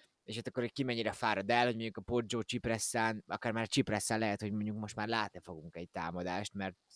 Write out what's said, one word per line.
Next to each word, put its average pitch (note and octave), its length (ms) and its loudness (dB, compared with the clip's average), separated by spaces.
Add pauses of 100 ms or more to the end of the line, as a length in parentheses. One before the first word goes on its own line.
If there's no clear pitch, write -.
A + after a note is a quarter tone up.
(240)
És G#2+ 120 -8
hát A#2 100 -6
akkor, - 160 -4
hogy A#2+ 100 -2
ki C#3+ 100 -2
mennyire A2+ 300 0
fárad G2+ 380 2
el, A#2+ 140 6
hogy B2 100 4
mondjuk A2+ 220 -4
a A2 40 -8
Poggio A#2+ 420 0
Cipresszán, A2+ 840 0
akár G#2 260 -2
már A2+ 160 0
Cipresszán A2 500 2
lehet, G#2 220 2
hogy G#2 120 -2
mondjuk G#2+ 240 -2
most G#2+ 200 -6
már G#2+ 120 -2
látni G#2+ 320 0
fogunk E2 360 -12
egy F2 140 -10
támadást, F2+ 640 -4
mert, F#2+ 220 -4 (200)